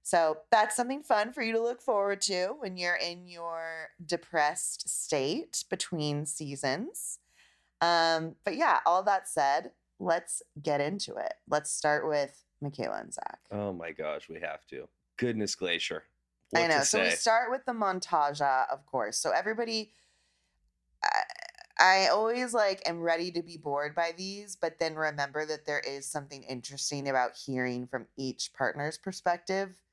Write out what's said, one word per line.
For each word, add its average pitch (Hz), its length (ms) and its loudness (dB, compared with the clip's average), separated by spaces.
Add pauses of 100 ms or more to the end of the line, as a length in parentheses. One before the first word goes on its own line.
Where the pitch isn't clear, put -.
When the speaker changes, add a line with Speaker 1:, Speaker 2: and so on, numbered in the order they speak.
Speaker 1:
So 160 480 2
that's 220 260 6
something 254 280 -2
fun 220 300 2
for 277 100 -4
you 226 100 0
to 226 80 2
look 240 200 -2
forward 202 400 2
to 190 380 0
when 185 180 -6
you're 175 180 0
in 175 320 -6
your 165 640 -10 (120)
depressed 156 880 -2
state - 800 -2
between 151 560 -2
seasons. 147 920 -4 (640)
Um, 165 600 4
but 180 120 -2
yeah, 269 300 4
all 180 180 6
that 196 240 2
said, 143 440 2 (280)
let's 175 420 0 (200)
get 143 200 2
into 151 340 -2
it. - 180 -4 (140)
Let's 151 240 0
start 147 360 2
with 147 360 -2 (180)
Michaela 104 400 -4
and - 120 -12
Zach. - 260 -10 (120)
Speaker 2:
Oh 101 220 -2
my 82 180 -8
gosh, 76 380 -6
we 80 100 -12
have 78 280 -6
to. - 200 -12 (300)
Goodness 113 380 0
glacier. 85 500 -2 (500)
Speaker 1:
I 170 60 6
Speaker 2:
What 170 80 4
Speaker 1:
know. 147 100 6
Speaker 2:
to 139 60 2
Speaker 1:
So 190 180 4
we 175 80 4
Speaker 2:
say? 170 40 4
Speaker 1:
start 233 360 2
with 262 140 -4
the 254 80 -4
montage, 180 680 0 (300)
of 139 140 -6
course. 107 320 -2
So 120 140 0
everybody, 220 640 -2 (1080)
I, - 180 2 (580)
I 190 300 8
always, 226 440 2
like, 196 340 2
am 170 140 -2
ready 170 300 0
to 170 100 -2
be 160 160 -14
bored 147 380 -4
by 170 200 0
these, 196 400 -10
but 165 220 -4
then 160 180 -2
remember 151 500 -2
that 151 200 -6
there 147 140 0
is 139 260 -6
something 139 380 -8
interesting 139 640 -6
about 127 280 2
hearing 127 520 -2
from 120 180 -6 (120)
each - 360 -6
partner's 143 460 -2
perspective 190 840 -2 (120)